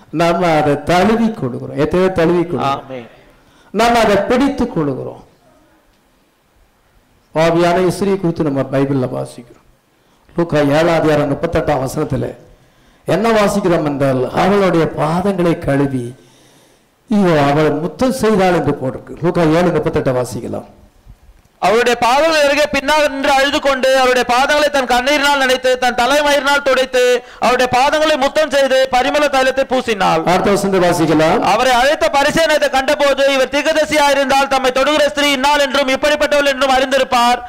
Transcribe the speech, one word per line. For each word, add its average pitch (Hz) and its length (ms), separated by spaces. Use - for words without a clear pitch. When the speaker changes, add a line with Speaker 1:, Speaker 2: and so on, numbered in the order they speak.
Speaker 1:
நம்ம 170 360
அதை 151 360
தழுவி 214 480
கொள்கிறோம். 127 460
எத்தனையோ 180 360
தழுவி 170 320
கொள்கிறோம். 139 460
Speaker 2:
ஆமென். 120 180
Speaker 1:
நம்ம 233 280
அதை 208 180
பிடித்து 254 560
கொள்கிறோம். 131 520
பாவியான 170 520
இஸ்திரியை 190 340
குறித்து 165 220
நம்ம 139 180
பைபிள்ல 135 560
வாசிக்கிறோம். - 480
லூக்கா 165 220
ஏழாம் 160 400
அதிகாரம் 147 340
முப்பத்தெட்டாம் 151 540
வசனத்துல 131 480
என்ன 202 260
வாசிக்கிறோம் 196 540
என்றால், 135 460
அவளுடைய 180 640
பாதங்களை 175 640
கழுவி, 131 560
"இதோ 180 360
அவள் 147 280
முத்தம் 175 420
செய்தாள்" 190 420
என்று 143 280
போட்டிருக்கு. 127 400
லூக்கா 175 200
ஏழு 165 260
முப்பத்தெட்டை 151 460
வாசிக்கலாம். 117 500
Speaker 2:
அவருடைய 233 400
பாதங்கள் 294 460
அருகே 285 260
பின்னால் 285 400
நின்று 277 200
அழுது 277 300
கொண்டு, 262 380
அவருடைய 254 300
பாதங்களை 285 420
தன் 269 160
கண்ணீரினால் 277 540
நனைத்து, 254 380
தன் 247 160
தலைமயிரினால் 285 680
துடைத்து, 247 580
அவருடைய 247 340
பாதங்களை 302 440
முத்தம் 277 340
செய்து, 262 400
பரிமள 277 380
தைலத்தை 262 400
பூசினாள். 190 560
Speaker 1:
அடுத்த 180 260
வசனத்தை 190 400
வாசிக்கலாம். 160 480
Speaker 2:
அவரை 247 340
அழைத்த 285 360
பரிசேயன் 302 460
இதை 277 160
கண்டபோது, 277 640
"இவர் 254 140
தீர்க்கதரிசியா 294 600
இருந்தால், 269 380
தம்மை 262 220
தொடுகிற 285 360
ஸ்திரீ 285 260
இன்னாள் 277 260
என்றும், 277 300
இப்படிப்பட்டவள் 294 580
என்றும் 262 240
அறிந்திருப்பார். 254 800